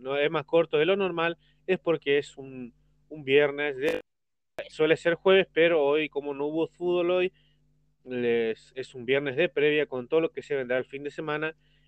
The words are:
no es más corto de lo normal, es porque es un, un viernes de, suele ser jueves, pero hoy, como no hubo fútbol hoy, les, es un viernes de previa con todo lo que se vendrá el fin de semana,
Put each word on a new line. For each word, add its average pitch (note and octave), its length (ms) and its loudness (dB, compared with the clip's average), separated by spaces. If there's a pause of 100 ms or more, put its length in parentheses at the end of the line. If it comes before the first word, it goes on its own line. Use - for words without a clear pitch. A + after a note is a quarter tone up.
no C3 180 -4
es D3 120 2
más D#3 140 -4
corto E3 340 0
de D#3 80 2
lo F#3+ 100 0
normal, E3+ 420 -4 (280)
es F#3 120 -2
porque D3 400 0
es - 180 -8
un, C3 380 -16 (340)
un D3+ 160 -16
viernes C#3+ 520 2
de, C3+ 240 -4 (680)
suele D#3 280 2
ser E3+ 180 0
jueves, F#3+ 380 4
pero E3 300 4
hoy, D3 260 2
como C#3+ 260 -6
no C#3+ 120 -4
hubo D#3 220 -2
fútbol F3 420 0
hoy, F3+ 220 2 (720)
les, A#2 720 -2
es C3 200 -12
un B2 120 -12
viernes C3+ 300 0
de E3+ 120 2
previa D3 380 0
con B2+ 220 -8
todo D#3+ 120 2
lo E3 120 -2
que C3 100 -12
se C#3+ 140 -6
vendrá B2+ 220 -2
el B2 60 -4
fin C#3 200 -14
de D3 60 -8
semana, D#3 440 -6 (340)